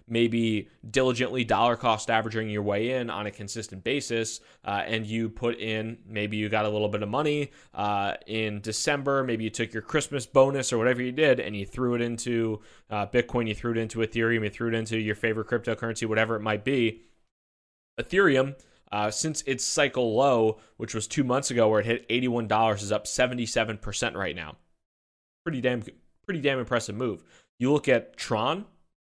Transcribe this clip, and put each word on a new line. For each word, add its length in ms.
maybe 600
diligently 560
dollar 320
cost 360
averaging 360
your 140
way 300
in 180
on 160
a 60
consistent 520
basis, 560
uh, 220
and 180
you 260
put 300
in, 460
maybe 320
you 100
got 180
a 40
little 200
bit 120
of 80
money, 400
uh, 400
in 340
December, 640
maybe 200
you 60
took 240
your 80
Christmas 460
bonus 440
or 60
whatever 240
you 100
did, 280
and 160
you 100
threw 300
it 60
into, 600
uh, 160
Bitcoin, 400
you 80
threw 160
it 80
into 220
Ethereum, 420
you 80
threw 160
it 80
into 240
your 160
favorite 320
cryptocurrency, 600
whatever 280
it 60
might 220
be, 380
Ethereum, 560
uh, 180
since 380
its 180
cycle 500
low, 440
which 160
was 140
two 160
months 260
ago 180
where 120
it 80
hit 220
eighty-one 380
dollars, 360
is 80
up 160
seventy-seven 720
percent 360
right 200
now. 200
Pretty 180
damn, 200
pretty 140
damn 200
impressive 360
move. 260
You 120
look 180
at 260
Tron. 500